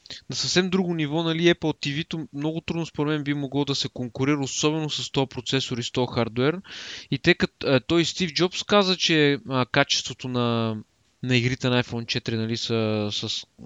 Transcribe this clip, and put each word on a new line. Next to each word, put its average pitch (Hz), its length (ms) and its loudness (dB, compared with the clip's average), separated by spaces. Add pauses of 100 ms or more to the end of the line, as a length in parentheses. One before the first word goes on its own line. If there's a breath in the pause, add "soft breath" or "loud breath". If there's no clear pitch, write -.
(300 loud breath)
на 131 60 -8
съвсем 180 340 0
друго 175 240 0
ниво, 156 280 -2
нали, 165 200 -2
Apple 170 340 4
T 143 240 -4
V-то 160 320 -6
много 156 280 -4
трудно 165 260 -4
според 147 260 -2
мен 151 120 -2
би 143 100 -2
могло 143 300 -2
да 139 100 -2
се - 140 -4
конкурира, 131 520 -2
особено 151 500 0
с 127 200 -6
този 135 160 0
процесор 127 520 -4
и 120 40 -4
с - 100 -6
този 123 220 0
хардуер. 127 460 0 (500 loud breath)
И 139 80 -2
те 175 160 6
кът-, - 300 -4
а, 131 160 6
той 165 240 2
Стив 170 280 -2
Джобс 160 320 0
каза, 190 320 4
че, 147 420 4 (100)
а, 127 180 2
качеството - 640 0
на, 117 480 0 (460)
на 127 140 2
игрите 127 320 0
на 123 140 2
iPhone 117 240 -6
четири, 117 300 -4
нали, 110 200 -2
са 107 560 0
с - 340 -6 (200)